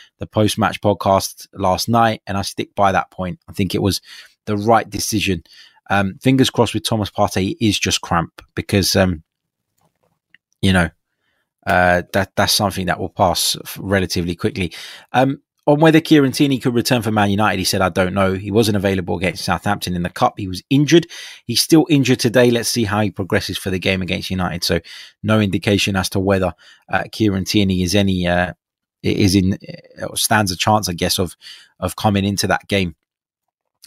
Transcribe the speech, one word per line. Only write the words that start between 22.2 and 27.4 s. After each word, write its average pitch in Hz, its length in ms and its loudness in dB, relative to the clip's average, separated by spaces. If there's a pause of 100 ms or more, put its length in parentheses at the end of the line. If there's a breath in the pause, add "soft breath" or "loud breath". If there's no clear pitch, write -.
today. 123 300 4
Let's 117 200 -2
see 117 140 0
how 104 180 0
he 101 80 0
progresses 98 480 -4
for - 100 -8
the 95 100 -2
game 92 220 -2
against 92 300 -6
United." 87 340 -4
So 85 160 0 (420 loud breath)
no 110 160 2
indication 101 560 0
as 95 160 -2
to 101 100 -4
whether, 95 340 0 (340 soft breath)
uh, 92 240 -2
Kieran 95 320 0